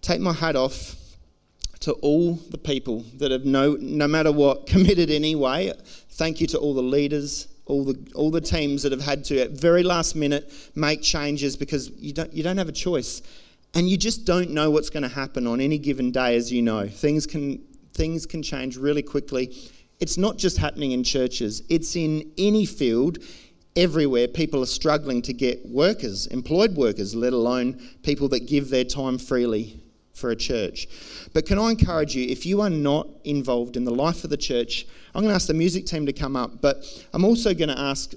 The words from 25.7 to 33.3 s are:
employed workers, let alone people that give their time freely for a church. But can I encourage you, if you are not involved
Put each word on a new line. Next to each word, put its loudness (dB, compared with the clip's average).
employed 0
workers, 0
let 0
alone 0
people 0
that -2
give 0
their 2
time -4
freely -2
for -6
a 0
church. -4
But 2
can 4
I 4
encourage 2
you, 0
if -4
you 2
are 2
not 2
involved -2